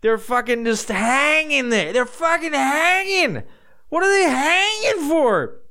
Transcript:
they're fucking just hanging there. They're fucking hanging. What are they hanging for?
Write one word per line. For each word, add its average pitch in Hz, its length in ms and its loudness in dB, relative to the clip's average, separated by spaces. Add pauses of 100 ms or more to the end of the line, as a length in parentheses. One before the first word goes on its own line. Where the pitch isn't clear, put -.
they're 220 160 2
fucking 233 480 -2
just 220 240 -2
hanging 277 800 0
there. 190 240 0
They're 247 120 2
fucking 330 480 -2
hanging. 311 880 0 (460)
What 339 140 0
are 392 80 4
they 381 180 4
hanging 359 800 0
for? 233 600 0